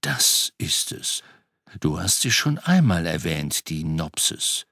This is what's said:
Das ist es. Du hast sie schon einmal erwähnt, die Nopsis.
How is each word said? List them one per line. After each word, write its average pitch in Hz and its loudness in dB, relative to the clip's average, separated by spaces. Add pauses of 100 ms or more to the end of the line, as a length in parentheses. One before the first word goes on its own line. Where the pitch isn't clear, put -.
Das - 0
ist - -2
es. - -6 (560)
Du 76 0
hast 87 0
sie 120 0
schon 151 2
einmal 113 4
erwähnt, 80 -2
die 78 -4
Nopsis. - -2